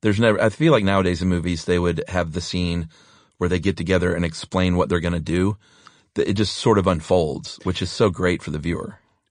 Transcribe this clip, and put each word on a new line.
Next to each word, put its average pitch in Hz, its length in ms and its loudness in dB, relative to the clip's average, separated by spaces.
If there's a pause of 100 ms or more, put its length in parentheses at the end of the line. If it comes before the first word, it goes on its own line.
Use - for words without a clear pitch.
There's 104 180 2
never, 110 220 4
I 110 80 4
feel 156 240 2
like 110 120 4
nowadays 92 360 2
in 92 80 0
movies 87 380 0
they 87 120 2
would 85 300 0
have 87 240 -2
the 87 80 -6
scene 85 480 -4 (480)
where 87 140 -2
they 90 80 0
get 90 180 -2
together 87 380 0
and 87 100 -2
explain 90 520 -2
what 90 120 2
they're 90 120 0
gonna 85 200 -2
do. 90 380 -2 (560)
Th-, 73 140 0
it 101 60 0
just 101 200 0
sort 107 240 2
of 92 80 2
unfolds, 85 760 0
which 92 180 -2
is 92 80 -6
so 110 180 2
great 90 340 0
for - 80 -10
the 73 80 -4
viewer. - 400 -6 (320)